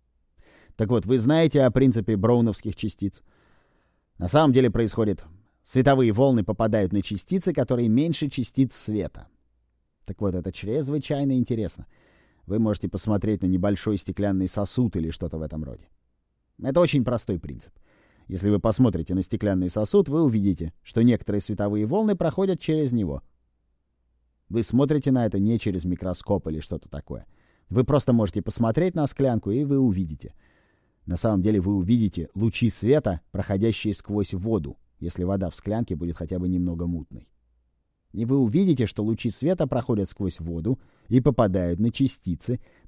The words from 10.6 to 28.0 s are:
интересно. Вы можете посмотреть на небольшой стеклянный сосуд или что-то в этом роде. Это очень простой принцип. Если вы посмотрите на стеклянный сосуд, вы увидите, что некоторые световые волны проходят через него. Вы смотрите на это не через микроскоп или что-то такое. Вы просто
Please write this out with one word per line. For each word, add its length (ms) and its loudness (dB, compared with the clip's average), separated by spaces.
интересно. 500 -4
Вы 140 -2
можете 280 0
посмотреть 540 -2
на 60 -2
небольшой 500 0
стеклянный 500 -2
сосуд 480 -4
или 140 -4
что-то 300 -8
в 20 -8
этом 220 -10
роде. 260 -16
Это 180 0
очень 240 4
простой 360 -2
принцип. 340 -14
Если 220 -2
вы 100 4
посмотрите 560 2
на 80 0
стеклянный 460 0
сосуд, 400 2
вы 140 2
увидите, 500 0
что 200 -2
некоторые 380 2
световые 440 -2
волны 300 0
проходят 440 0
через 320 0
него. 320 -2
Вы 120 0
смотрите 500 2
на 140 2
это 140 -2
не 200 2
через 260 -4
микроскоп 640 -4
или 120 -6
что-то 300 -10
такое. 360 -12
Вы 140 2
просто 300 2